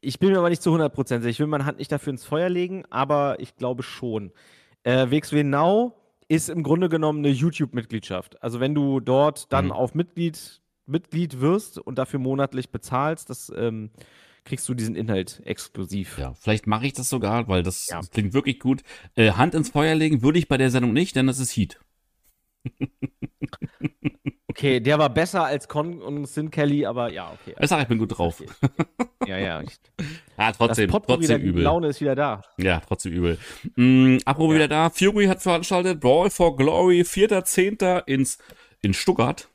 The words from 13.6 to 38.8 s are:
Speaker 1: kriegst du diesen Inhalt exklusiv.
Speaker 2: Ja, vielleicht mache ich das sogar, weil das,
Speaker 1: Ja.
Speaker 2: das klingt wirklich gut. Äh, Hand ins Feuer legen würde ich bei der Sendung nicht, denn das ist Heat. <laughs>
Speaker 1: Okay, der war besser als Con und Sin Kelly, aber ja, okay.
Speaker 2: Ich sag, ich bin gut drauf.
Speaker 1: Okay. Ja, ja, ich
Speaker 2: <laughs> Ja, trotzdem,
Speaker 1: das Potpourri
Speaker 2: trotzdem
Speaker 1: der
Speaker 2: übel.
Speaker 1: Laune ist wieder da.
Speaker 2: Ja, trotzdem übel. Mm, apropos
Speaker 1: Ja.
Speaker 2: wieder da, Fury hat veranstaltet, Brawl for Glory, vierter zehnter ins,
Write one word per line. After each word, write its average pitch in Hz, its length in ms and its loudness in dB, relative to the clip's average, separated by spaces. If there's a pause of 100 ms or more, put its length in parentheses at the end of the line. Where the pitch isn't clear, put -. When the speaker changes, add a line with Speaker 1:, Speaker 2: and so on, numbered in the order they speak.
Speaker 1:
kriegst - 240 -8
du 127 60 -4
diesen 113 200 -4
Inhalt 98 500 -4
exklusiv. - 720 -8
Speaker 2:
Ja, 65 160 -8
vielleicht 110 340 -2
mache 110 180 -2
ich 135 60 -2
das 127 160 -6
sogar, 113 400 -2
weil 92 160 2
das, - 240 -6
Speaker 1:
Ja. 87 80 -8
Speaker 2:
das 85 140 -10
klingt 104 220 -2
wirklich 135 280 0
gut. 135 220 0 (340)
Äh, 110 160 6
Hand 127 240 2
ins 156 140 0
Feuer 160 260 2
legen 156 260 2
würde 156 160 4
ich 165 80 2
bei 135 100 2
der 131 140 4
Sendung 123 220 2
nicht, 156 240 0
denn 131 100 2
das 131 140 0
ist 127 160 -4
Heat. - 240 -2 (840)
<laughs> - 1500 -10 (420)
Speaker 1:
Okay, 131 240 2
der 143 180 2
war 147 120 4
besser 165 340 0
als 139 240 -4
Con 160 320 -6
und 143 260 -8
Sin 151 240 -6
Kelly, 147 360 0
aber 117 260 -4
ja, 85 200 -12
okay. - 280 -18
Speaker 2:
Ich - 80 2
sag, 156 140 2
ich 117 60 -2
bin 117 100 0
gut 110 180 -2
drauf. 85 240 -2
Speaker 1:
Okay. - 880 -4
Ja, 95 80 -6
ja, 82 220 -4
ich - 100 -12 (280)
Speaker 2:
<laughs> - 400 -12
Ja, 110 140 2
trotzdem, 113 340 2
Speaker 1:
das 87 60 0
Potpourri - 280 2
Speaker 2:
trotzdem 151 200 2
Speaker 1:
der 95 80 -2
Speaker 2:
übel. 85 140 2
Speaker 1:
Laune 165 260 2
ist 139 120 -4
wieder 139 140 0
da. 127 280 -2 (160)
Speaker 2:
Ja, 90 280 2
trotzdem 92 260 -6
übel. 85 260 0 (380)
Mm, 131 480 6
apropos 156 280 0
Speaker 1:
Ja. 156 40 4
Speaker 2:
wieder 151 120 4
da, 156 220 2
Fury 202 360 2
hat 190 160 0
veranstaltet, 180 580 0
Brawl 165 300 4
for 170 260 4
Glory, 175 480 4
vierter 190 400 2
zehnter 185 640 0
ins, 135 300 0 (440)